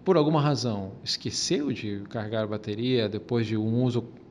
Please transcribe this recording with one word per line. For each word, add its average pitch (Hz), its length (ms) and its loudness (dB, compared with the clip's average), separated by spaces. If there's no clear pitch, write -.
por 185 120 4
alguma 151 240 4
razão, 113 520 0
esqueceu - 680 -2
de 104 360 -6
carregar 110 340 -2
a 107 60 0
bateria 107 600 0
depois 107 380 0
de 110 100 0
um 113 280 2
uso 117 200 2